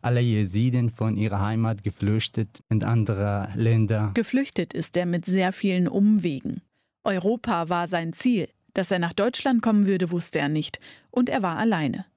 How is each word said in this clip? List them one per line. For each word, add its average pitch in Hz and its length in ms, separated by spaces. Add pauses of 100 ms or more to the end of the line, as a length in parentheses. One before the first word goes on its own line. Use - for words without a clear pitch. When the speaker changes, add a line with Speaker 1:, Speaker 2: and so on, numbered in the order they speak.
Speaker 1:
alle 120 180
Jesiden 117 680
von 110 300
ihrer 98 240
Heimat 110 400
geflüchtet 107 880
in 107 120
andere 101 720
Länder. 110 600
Speaker 2:
Geflüchtet 240 580
ist - 240
er 180 80
mit 175 220
sehr 185 260
vielen 180 360
Umwegen. 190 760 (420)
Europa 190 640
war 175 180
sein 165 280
Ziel. 233 340 (240)
Dass 185 180
er 190 80
nach 170 140
Deutschland 240 480
kommen 208 260
würde, 180 240
wusste 170 280
er 147 100
nicht. 151 300 (320)
Und 247 180
er - 140
war 175 160
alleine. 185 480 (100)